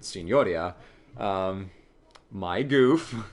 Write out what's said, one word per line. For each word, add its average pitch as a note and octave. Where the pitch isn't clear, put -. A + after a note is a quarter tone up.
signoria. F2+
Um, F#2+
my F#2+
goof. C#3